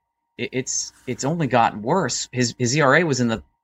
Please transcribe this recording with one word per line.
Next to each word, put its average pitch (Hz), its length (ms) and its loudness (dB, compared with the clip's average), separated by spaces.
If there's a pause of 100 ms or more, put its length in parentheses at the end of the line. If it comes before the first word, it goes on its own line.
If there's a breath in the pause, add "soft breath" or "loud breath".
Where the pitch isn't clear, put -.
(380)
it, 117 140 -6
it's, - 420 -6 (120)
it's 127 200 -6
only 160 200 0
gotten 117 380 2
worse. 143 480 -2
His, 123 260 -2
his 123 180 0
E 156 60 2
R 135 140 6
A 170 80 6
was 139 160 0
in 120 80 2
the 113 160 -2 (200)